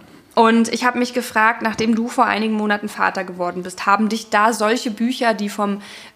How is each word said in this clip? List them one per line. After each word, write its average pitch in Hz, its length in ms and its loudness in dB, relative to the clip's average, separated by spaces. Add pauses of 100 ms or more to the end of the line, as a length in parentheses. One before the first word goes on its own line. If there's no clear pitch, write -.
(360)
Und 226 380 6
ich 247 120 -2
habe 247 120 0
mich 240 160 -2
gefragt, 226 500 0
nachdem 220 320 0
du 226 120 0
vor 247 180 0
einigen 214 280 0
Monaten 208 340 0
Vater 190 380 -2
geworden 180 380 -6
bist, 185 220 -12
haben 202 240 4
dich 220 200 -6
da 220 240 4
solche 220 360 0
Bücher, 233 440 0
die 202 160 -4
vom 202 320 -4 (340)